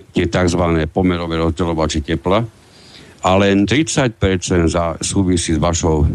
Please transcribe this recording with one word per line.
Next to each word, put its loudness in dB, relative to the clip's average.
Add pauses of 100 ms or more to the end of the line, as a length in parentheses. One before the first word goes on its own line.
(160)
tie 0
takzvané 0
pomerové -2
rozdeľovače -2
tepla, -2 (720)
a 0
len 4
tridsať 0
percent 0
za-, -2
súvisí 0
s -2
vašou 2